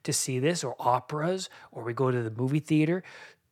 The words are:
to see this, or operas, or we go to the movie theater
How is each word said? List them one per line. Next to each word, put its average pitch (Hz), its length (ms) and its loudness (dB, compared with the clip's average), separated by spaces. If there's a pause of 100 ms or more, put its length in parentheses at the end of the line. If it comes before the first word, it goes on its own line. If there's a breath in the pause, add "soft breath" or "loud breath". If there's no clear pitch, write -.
to 151 80 -2
see 131 260 -2
this, 165 240 2
or 127 160 -6
operas, 151 720 0 (220 loud breath)
or 120 100 -10
we 117 120 -4
go 131 160 2
to 123 120 0
the 110 80 -4
movie 131 300 0
theater 156 420 2 (500 loud breath)